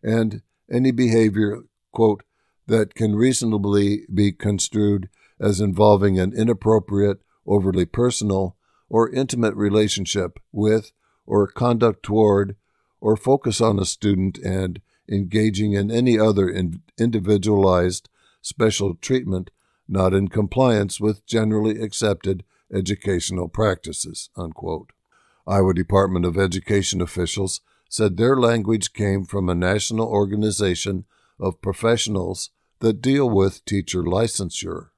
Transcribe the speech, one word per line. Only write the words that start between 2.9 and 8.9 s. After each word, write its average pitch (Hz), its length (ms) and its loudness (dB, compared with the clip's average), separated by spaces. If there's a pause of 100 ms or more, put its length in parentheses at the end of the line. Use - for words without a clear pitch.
can 107 220 0
reasonably 104 960 0
be 101 180 2
construed 101 760 -2 (320)
as 101 220 0
involving 101 580 4
an 92 140 0
inappropriate, 101 880 0 (240)
overly 92 400 2
personal, 101 720 -2 (320)
or 113 200 2